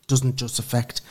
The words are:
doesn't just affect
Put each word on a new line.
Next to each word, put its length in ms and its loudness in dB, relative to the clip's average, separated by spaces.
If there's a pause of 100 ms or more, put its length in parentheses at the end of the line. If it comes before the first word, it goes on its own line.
doesn't 300 2
just 240 -6
affect 520 -2